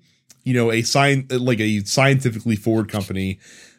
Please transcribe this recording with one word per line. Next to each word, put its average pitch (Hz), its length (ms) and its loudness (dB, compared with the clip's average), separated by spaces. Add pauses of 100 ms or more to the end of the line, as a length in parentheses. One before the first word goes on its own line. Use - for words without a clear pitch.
(440)
you 131 100 -2
know, 117 180 2
a 113 80 0
sci-, 139 500 2
like, 127 320 0
a 107 240 0
scientifically 131 720 0
forward 110 320 0
company, 95 500 -6 (400)